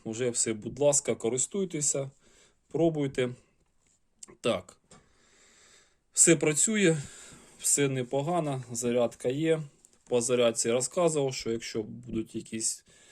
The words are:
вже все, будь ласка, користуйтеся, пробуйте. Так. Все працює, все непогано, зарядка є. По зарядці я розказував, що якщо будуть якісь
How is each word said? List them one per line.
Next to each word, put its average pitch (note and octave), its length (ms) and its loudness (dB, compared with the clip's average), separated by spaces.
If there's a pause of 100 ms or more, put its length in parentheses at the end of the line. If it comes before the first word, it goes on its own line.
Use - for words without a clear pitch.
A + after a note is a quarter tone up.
вже A2+ 240 -2
все, A#2 240 -2
будь A2 260 -10
ласка, C#3+ 360 4
користуйтеся, C#3 960 -2 (600)
пробуйте. C#3+ 580 0 (1120)
Так. G2+ 360 -4 (1400)
Все E3+ 220 6
працює, D#3+ 600 2 (640)
все - 300 2
непогано, C#3 840 -2
зарядка A#2+ 580 -2
є. D#3 320 0 (460)
По B2 140 2
зарядці A#2+ 460 2
я A2+ 60 2
розказував, C#3 600 0
що - 180 -6
якщо A2+ 320 -4
будуть A2+ 520 -8
якісь - 500 -6 (260)